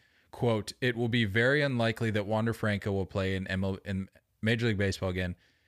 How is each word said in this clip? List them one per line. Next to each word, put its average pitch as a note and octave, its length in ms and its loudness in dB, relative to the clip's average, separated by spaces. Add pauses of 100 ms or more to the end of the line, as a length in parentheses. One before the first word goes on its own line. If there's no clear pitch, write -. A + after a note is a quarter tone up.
(300)
quote, A2+ 520 0
"It B2+ 160 0
will A#2+ 100 0
be A#2 160 4
very A#2 380 2
unlikely A#2 500 0
that G#2 140 0
Wander A2 280 0
Franco G#2 380 -2
will F#2+ 140 0
play F#2+ 320 -2
in F#2+ 100 -6
M F#2+ 160 -2
L, G2 220 -2
in F#2+ 240 -4 (320)
Major A#2 240 0
League G#2+ 120 2
Baseball G2 300 0
again, F2+ 300 -4 (300)